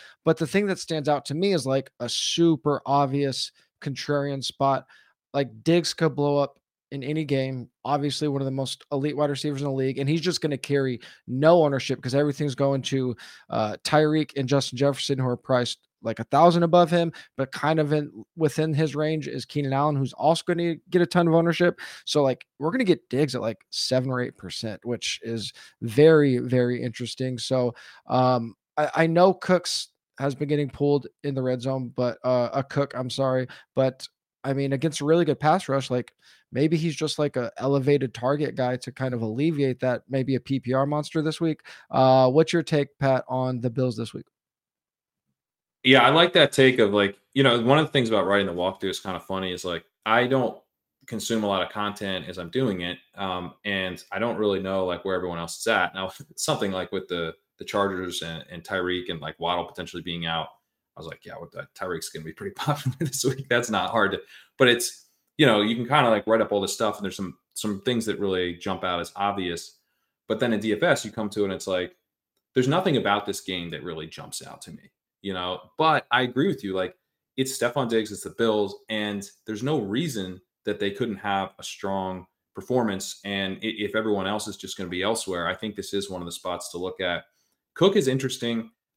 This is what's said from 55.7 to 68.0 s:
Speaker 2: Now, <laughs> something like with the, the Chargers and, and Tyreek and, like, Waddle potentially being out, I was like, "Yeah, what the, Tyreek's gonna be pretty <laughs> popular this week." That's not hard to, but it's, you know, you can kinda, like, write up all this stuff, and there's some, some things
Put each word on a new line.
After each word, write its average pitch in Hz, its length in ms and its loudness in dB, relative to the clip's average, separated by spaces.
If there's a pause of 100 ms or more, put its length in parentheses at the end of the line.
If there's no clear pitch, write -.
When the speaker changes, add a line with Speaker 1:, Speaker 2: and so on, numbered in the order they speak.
Speaker 2:
Now, 95 240 -6
<laughs> - 180 -20
something 110 360 -2
like 92 180 -6
with 95 160 -6
the, 82 300 -6 (220)
the - 60 -16
Chargers 92 580 -2
and, 82 280 -10
and 87 120 -14
Tyreek 90 460 -4
and, 85 120 -8
like, 78 180 -12
Waddle 85 260 -2
potentially 85 380 -12
being 85 240 -8
out, 82 220 -4 (480)
I - 40 -18
was 80 60 -16
like, 80 180 -18
"Yeah, - 140 -16
what - 140 -18
the, 82 240 -14
Tyreek's 90 320 -8
gonna 78 160 -12
be 80 80 -12
pretty 98 220 -12
<laughs> - 20 -20
popular 143 420 -4
this 147 260 -4
week." - 240 -4
That's 120 220 0
not 95 200 -2
hard 101 220 2
to, - 80 -4 (380)
but 131 100 6
it's, - 420 0 (280)
you 151 80 6
know, 104 160 6
you 113 140 2
can 120 100 -4
kinda, 135 240 4
like, 104 160 2
write 110 140 4
up 104 100 -2
all 104 100 2
this 98 140 -4
stuff, 104 220 -2
and 101 80 -8
there's 92 120 -6
some, 92 220 -10 (160)
some 101 280 -6
things 120 240 -2